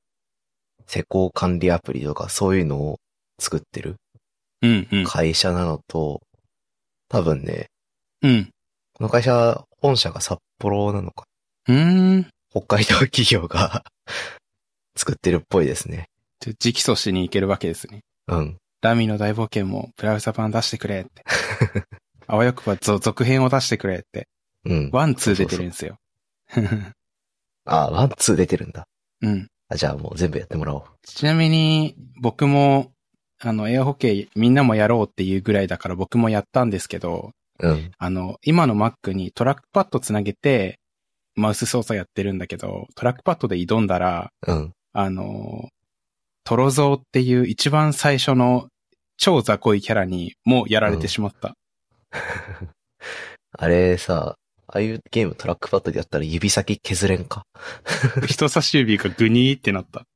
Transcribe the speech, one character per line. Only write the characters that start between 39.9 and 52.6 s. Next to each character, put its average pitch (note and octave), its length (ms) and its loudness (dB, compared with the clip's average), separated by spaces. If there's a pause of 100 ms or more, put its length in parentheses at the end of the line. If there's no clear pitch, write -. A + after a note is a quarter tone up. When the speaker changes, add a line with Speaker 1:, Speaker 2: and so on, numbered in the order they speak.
Speaker 2:
ド - 80 -2
つ - 140 -6
な G#2 100 0
げ G2+ 100 -4
て、 A2+ 460 0 (560)
マ G#2+ 160 2
ウ G2+ 40 0
ス A#2+ 120 -4
操 B2 160 -2
作 A2 140 -4
や F#2 80 -6
っ - 20 -20
て - 160 -6
る G2 100 -2
ん F#2 60 -4
だ F2+ 80 -8
け F2+ 100 -10
ど、 G1+ 380 -10
ト - 100 -8
ラ B2 100 2
ッ - 20 -20
ク - 80 -12
パ F3+ 80 2
ッ - 20 2
ド B2 140 -4
で G2 80 -2
挑 F2+ 240 0
ん G#2 80 2
だ F#2 100 2
ら、 F2 320 -2 (160)
Speaker 1:
う F2+ 60 0
ん。 D#2 200 -2 (200)
Speaker 2:
あ G2 180 -2
の、 G#2 580 -10 (760)
ト - 100 -2
ロ C3 160 4
ゾ C#3 240 4
ー C3+ 40 -2
っ C3 120 -12
て C3 100 2
い B2 200 4
う B2 80 2
一 - 220 -2
番 D3+ 240 2
最 C#3+ 240 2
初 C3 180 2
の B2 320 2 (480)
超 E3 260 4
雑 G#2 180 0
魚 G#2+ 140 4
い G2+ 60 2
キ - 100 -6
ャ A2 60 2
ラ G2 80 2
に F2+ 300 -6 (100)
も B2 180 4
う - 60 -2
や G#2+ 100 2
ら G#2+ 100 2
れ G2+ 100 -2
て D#2+ 100 -4
し - 120 -4
ま G#2 100 -2
っ - 40 -20
た。 - 140 -8
Speaker 1:
う - 20 -10 (1120)